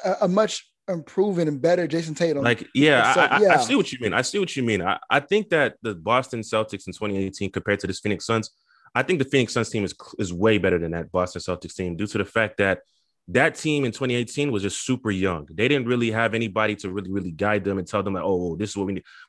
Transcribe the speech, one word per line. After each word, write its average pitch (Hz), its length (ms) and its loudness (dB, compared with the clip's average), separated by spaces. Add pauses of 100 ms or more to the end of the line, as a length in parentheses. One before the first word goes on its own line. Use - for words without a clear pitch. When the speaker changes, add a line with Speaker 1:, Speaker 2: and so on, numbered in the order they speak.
Speaker 1:
a, 190 200 2
a - 20 4
much 202 420 0 (180)
improving 180 600 0
and 147 120 -2
better 170 280 2
Jason 160 260 -4
Tatum. 151 300 0
Speaker 2:
Like, 120 320 2
yeah, 131 400 6
Speaker 1:
So, - 60 4
Speaker 2:
I, 143 40 6
I, - 140 4
Speaker 1:
yeah. 190 140 6
Speaker 2:
I 151 40 6
see 135 180 2
what 214 160 2
you 131 80 -10
mean. 107 140 -2
I 113 80 2
see - 160 -2
what 185 180 -2
you 135 60 -2
mean. 107 220 2
I, 95 160 -2 (100)
I 143 120 2
think 202 280 -2
that 143 320 0
the 107 140 -4
Boston 113 460 -2
Celtics 107 440 -4
in 92 80 -10
twenty 101 240 -4
eighteen 98 340 -4
compared 101 280 0
to - 80 -6
this 95 120 -6
Phoenix 104 280 -4
Suns, 113 240 0 (420)
I 139 80 0
think 170 180 0
the 135 60 0
Phoenix 131 280 0
Suns 117 160 0
team 104 160 -2
is, 87 100 -6 (240)
is 92 120 -4
way 101 280 2
better 90 180 2
than 82 140 -2
that 82 200 -6
Boston 90 300 -2
Celtics 87 320 -8
team 90 220 -6
due 95 100 -6
to 107 140 -6
the 98 60 -2
fact 110 320 -2
that 95 240 2 (480)
that 147 260 2
team 147 300 -2
in 113 80 -4
twenty 123 220 -2
eighteen 135 360 -2
was 101 120 -2
just 98 220 -4
super 123 240 -2
young. 92 400 0
They 90 200 0
didn't 135 180 0
really 120 240 0
have 110 220 0
anybody 107 440 0
to 101 120 -6
really, 92 200 -6
really 95 220 -4
guide 104 320 0
them 98 140 0
and 90 100 -6
tell 101 160 -2
them, 95 120 -4
like, 85 100 -4
"Oh, 90 320 -2
this 104 140 -4
is - 40 -8
what 98 100 -2
we 98 80 -2
need." 90 100 -8 (260)